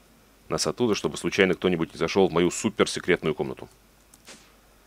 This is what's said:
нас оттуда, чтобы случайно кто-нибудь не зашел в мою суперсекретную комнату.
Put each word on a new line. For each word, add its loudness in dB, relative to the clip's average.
нас -4
оттуда, 0
чтобы -4
случайно 2
кто-нибудь 0
не -18
зашел 2
в -4
мою 2
суперсекретную 0
комнату. -8